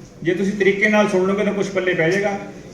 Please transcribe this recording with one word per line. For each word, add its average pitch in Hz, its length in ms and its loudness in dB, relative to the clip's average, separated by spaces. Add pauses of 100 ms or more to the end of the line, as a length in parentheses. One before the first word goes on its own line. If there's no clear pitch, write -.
(220)
ਜੇ 180 120 0
ਤੁਸੀਂ 196 180 0
ਤਰੀਕੇ 196 360 2
ਨਾਲ 208 200 4
ਸੁਣ 185 180 2
ਲਓਗੇ 202 180 0
ਤਾਂ 196 100 0
ਕੁਛ 196 160 -2
ਪੱਲੇ 180 240 0
ਪੈ 160 160 2
ਜਾਏਗਾ। 202 280 0 (360)